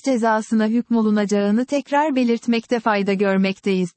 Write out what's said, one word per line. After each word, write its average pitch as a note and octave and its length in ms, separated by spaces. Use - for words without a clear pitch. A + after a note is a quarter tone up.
cezasına A3 640
hükmolunacağını G#3+ 1000
tekrar C#4+ 520
belirtmekte A#3 640
fayda G3+ 320
görmekteyiz. F#3+ 840